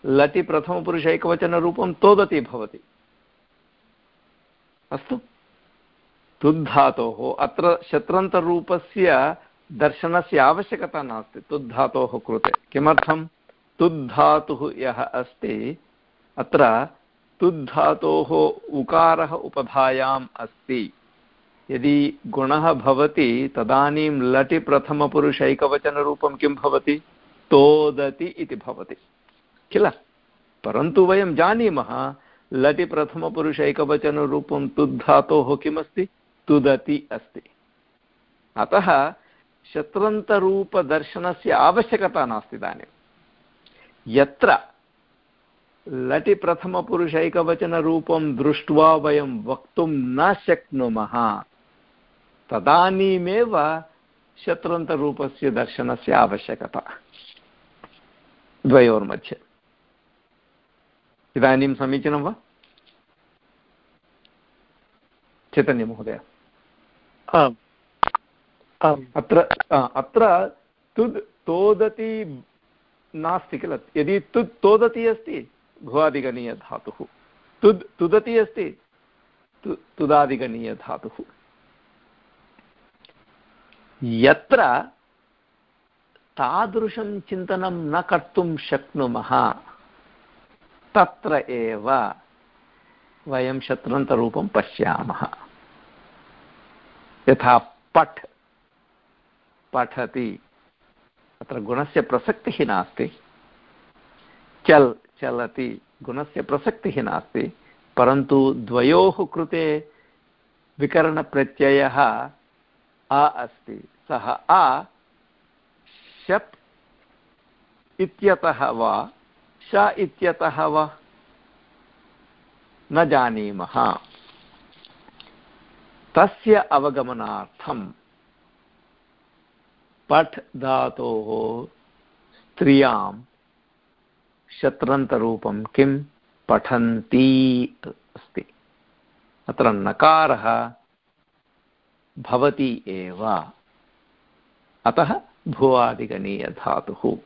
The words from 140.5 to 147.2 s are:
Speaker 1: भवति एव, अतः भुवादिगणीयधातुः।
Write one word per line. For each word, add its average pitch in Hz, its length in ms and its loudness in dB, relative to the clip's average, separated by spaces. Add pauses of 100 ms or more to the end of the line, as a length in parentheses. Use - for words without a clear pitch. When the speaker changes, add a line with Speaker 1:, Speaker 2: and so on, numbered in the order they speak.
Speaker 1:
भवति 131 680 -2
एव, 92 380 -10 (1600)
अतः 165 360 0 (260)
भुवादिगणीयधातुः। 120 1800 -2